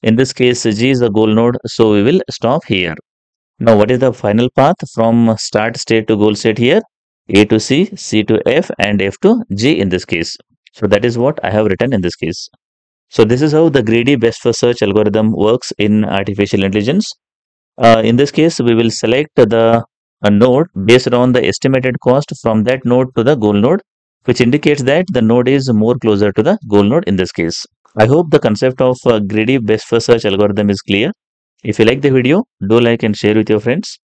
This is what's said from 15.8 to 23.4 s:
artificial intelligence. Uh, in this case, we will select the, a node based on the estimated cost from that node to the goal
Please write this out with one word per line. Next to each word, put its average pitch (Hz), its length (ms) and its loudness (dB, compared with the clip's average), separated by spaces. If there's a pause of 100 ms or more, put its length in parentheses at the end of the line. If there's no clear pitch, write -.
artificial 98 580 -4
intelligence. 107 480 -2 (680)
Uh, 117 280 4
in 113 100 2
this 143 140 2
case, 160 300 -2
we 117 160 2
will 113 160 0
select 127 440 -2
the, 113 480 2 (380)
a 104 80 2
node 127 380 2 (180)
based 123 280 4
on 123 200 2
the 123 100 2
estimated 131 580 -2
cost 131 300 0 (100)
from 110 240 0
that 131 200 -2
node 127 220 2 (100)
to 117 60 0
the 143 120 2
goal 104 180 0